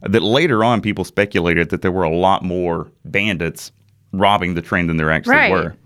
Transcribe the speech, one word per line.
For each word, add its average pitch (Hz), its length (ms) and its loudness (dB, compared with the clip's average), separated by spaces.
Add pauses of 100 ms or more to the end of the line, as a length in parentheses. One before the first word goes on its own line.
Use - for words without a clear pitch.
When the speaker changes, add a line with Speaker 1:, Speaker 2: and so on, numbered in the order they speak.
Speaker 1:
that 101 220 2
later 120 400 2
on 117 180 2
people 95 220 -2
speculated 85 640 0
that 87 120 -4
there 92 100 0
were 92 120 0
a 80 120 0
lot 92 280 2
more 87 480 -4 (140)
bandits 85 680 -4 (400)
robbing 95 440 2
the 85 60 -2
train 87 260 -2
than 82 100 0
there 78 140 0
actually 240 240 0
Speaker 2:
Right. 269 160 2
Speaker 1:
were. 85 240 -2 (100)